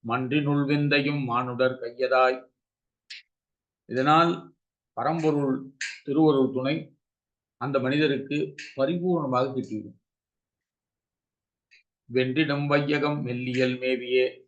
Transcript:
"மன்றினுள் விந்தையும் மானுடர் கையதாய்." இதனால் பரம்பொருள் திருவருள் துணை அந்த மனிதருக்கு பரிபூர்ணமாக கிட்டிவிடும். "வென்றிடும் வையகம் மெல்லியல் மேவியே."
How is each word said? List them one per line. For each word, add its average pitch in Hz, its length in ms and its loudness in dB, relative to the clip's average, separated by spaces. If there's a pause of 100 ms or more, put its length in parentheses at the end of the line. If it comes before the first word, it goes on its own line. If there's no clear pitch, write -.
"மன்றினுள் 143 600 0
விந்தையும் 147 580 0
மானுடர் 123 560 0
கையதாய்." 127 720 0 (1300)
இதனால் 156 720 2 (360)
பரம்பொருள் 147 840 0 (280)
திருவருள் 143 480 4
துணை 139 460 -4 (580)
அந்த 135 220 -2
மனிதருக்கு 143 760 0 (220)
பரிபூர்ணமாக 139 800 0
கிட்டிவிடும். 107 440 -8 (2250)
"வென்றிடும் 143 540 0
வையகம் 143 600 0
மெல்லியல் 127 520 -2
மேவியே." 127 680 0